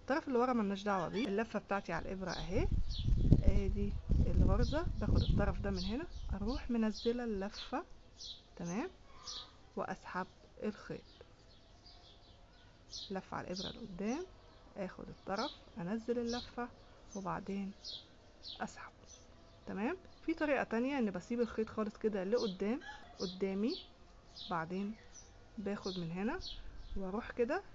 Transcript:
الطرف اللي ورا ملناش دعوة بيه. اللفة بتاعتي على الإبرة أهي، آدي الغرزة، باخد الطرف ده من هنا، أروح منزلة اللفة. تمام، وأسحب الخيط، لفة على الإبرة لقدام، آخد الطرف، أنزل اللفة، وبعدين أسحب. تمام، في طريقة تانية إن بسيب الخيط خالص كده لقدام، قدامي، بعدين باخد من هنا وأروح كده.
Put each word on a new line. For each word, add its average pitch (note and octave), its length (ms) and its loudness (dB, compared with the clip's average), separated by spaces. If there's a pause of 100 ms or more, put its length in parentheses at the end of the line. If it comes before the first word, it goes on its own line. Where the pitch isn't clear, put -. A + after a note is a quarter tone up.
الطرف D4 260 -2
اللي B3 120 2
ورا B3+ 140 4
ملناش G3 300 0
دعوة F#3+ 260 0
بيه. G3 180 0
اللفة G#3 320 0
بتاعتي G3 340 -4
على D#3+ 120 -4
الإبرة F#3 260 -4
أهي، E3+ 360 2 (760)
آدي G3+ 480 6 (360)
الغرزة، G#3+ 580 6 (160)
باخد G3+ 200 4
الطرف G3 400 4
ده G3+ 100 0
من F#3 80 0
هنا، A3 260 -2 (280)
أروح A3 380 -2
منزلة A#3 520 0
اللفة. A3 600 -4 (720)
تمام، F3+ 340 -4 (840)
وأسحب - 520 -6 (360)
الخيط، - 380 -8 (2000)
لفة - 260 -4
على C3 100 -6
الإبرة F#3 200 -4
لقدام، A3 580 -4 (520)
آخد - 320 -6
الطرف، G3+ 420 -4 (260)
أنزل A3 420 -2
اللفة، A#3+ 480 -4 (480)
وبعدين F#3+ 560 -4 (920)
أسحب. - 300 -10 (760)
تمام، G#3+ 300 -2 (280)
في E4 80 2
طريقة D4 300 2
تانية B3+ 360 0
إن G#3 120 2
بسيب A#3 300 -2
الخيط A3+ 280 0
خالص G#3 280 -4
كده G3+ 260 0
لقدام، G#3 560 2 (400)
قدامي، G3 560 0 (720)
بعدين F#3 460 -2 (640)
باخد G3 420 -4
من E3 120 -4
هنا A3 280 -2 (560)
وأروح G3 360 -2
كده. C#4+ 320 0 (120)